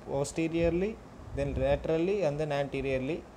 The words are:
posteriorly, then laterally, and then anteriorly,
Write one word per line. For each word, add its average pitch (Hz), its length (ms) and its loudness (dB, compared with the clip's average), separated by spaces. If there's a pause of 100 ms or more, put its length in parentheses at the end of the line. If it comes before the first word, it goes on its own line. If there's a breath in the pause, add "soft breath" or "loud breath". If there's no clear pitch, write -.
posteriorly, 165 880 0 (400)
then 139 180 -2
laterally, 160 680 2
and 147 160 2
then 151 140 0
anteriorly, 139 680 0 (140)